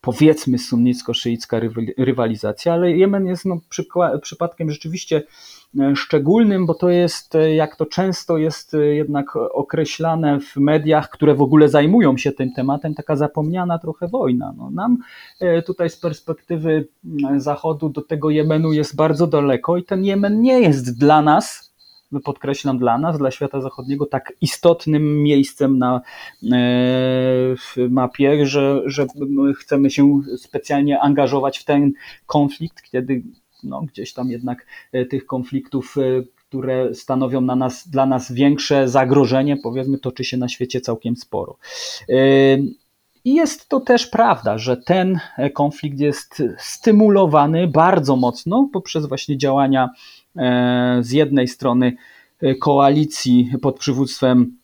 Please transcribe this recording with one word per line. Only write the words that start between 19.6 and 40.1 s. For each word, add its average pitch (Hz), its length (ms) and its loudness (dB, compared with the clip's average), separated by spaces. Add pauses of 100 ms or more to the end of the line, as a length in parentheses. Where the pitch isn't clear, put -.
i 180 80 -4
ten 190 200 -4
Jemen 202 360 0
nie 254 200 4
jest 131 380 2
dla 147 240 6
nas, 156 460 0 (560)
podkreślam, 135 540 -4
dla 120 200 2
nas, 156 200 -2
dla 135 120 0
świata 139 300 -6
zachodniego 135 460 -6
tak - 340 -6
istotnym 151 840 2
miejscem 139 560 2
na, 123 180 0
e, 123 40 -4 (1600)
w - 200 -14 (140)
mapie, 135 560 2
że, 139 400 0
że 139 200 -2 (100)
my 139 380 0
chcemy 139 360 0
się 143 300 4 (160)
specjalnie 143 640 -2
angażować 139 580 2
w - 60 -16
ten 143 280 2 (340)
konflikt, 147 560 -4
kiedy, 127 400 -4 (400)
no, 135 200 -10
gdzieś 113 300 -12
tam 127 180 -8
jednak, 123 360 -8 (260)
e, 127 140 -2
tych 131 200 -6
konfliktów, 131 720 -6
e, 131 240 0 (140)
które 127 580 -6
stanowią 131 460 -4
na 127 160 0
nas, 127 320 -4
dla 135 180 0
nas 131 260 -2
większe 139 560 2
zagrożenie, 135 760 2
powiedzmy, 131 360 -4
toczy 127 260 -6